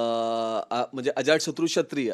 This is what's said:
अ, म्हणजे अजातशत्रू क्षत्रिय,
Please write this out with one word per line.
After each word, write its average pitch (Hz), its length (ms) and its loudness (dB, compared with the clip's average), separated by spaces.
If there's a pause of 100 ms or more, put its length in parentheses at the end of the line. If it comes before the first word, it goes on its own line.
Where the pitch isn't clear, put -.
(720)
अ, 120 220 0
म्हणजे 131 240 -2
अजातशत्रू 156 500 2
क्षत्रिय, 143 480 0